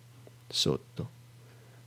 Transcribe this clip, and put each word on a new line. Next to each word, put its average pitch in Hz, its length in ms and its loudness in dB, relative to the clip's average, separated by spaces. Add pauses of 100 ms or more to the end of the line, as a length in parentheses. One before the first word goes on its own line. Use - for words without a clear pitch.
(460)
sotto, - 640 0 (800)